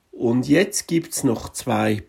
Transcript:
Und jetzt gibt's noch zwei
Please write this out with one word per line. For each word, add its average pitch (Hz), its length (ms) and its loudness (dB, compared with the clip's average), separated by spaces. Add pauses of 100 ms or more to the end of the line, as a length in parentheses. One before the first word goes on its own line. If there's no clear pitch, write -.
(180)
Und 123 300 2
jetzt 175 400 2
gibt's - 380 -2
noch 113 240 -2
zwei 107 600 0